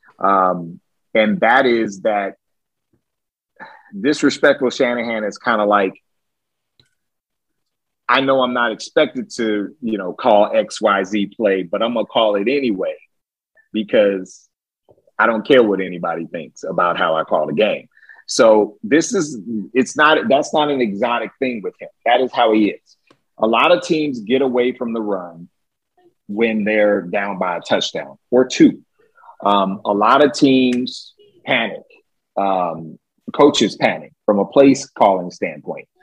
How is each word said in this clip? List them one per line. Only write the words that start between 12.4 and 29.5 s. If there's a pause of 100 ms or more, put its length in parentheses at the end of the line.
anyway (760)
because (720)
I
don't
care
what
anybody
thinks
about
how
I
call
the
game." (380)
So
this
is, (360)
it's
not,
that's
not
an
exotic
thing
with
him. (180)
That
is
how
he
is. (400)
A
lot
of
teams
get
away
from
the
run (800)
when
they're
down
by
a
touchdown (140)
or
two. (640)
Um,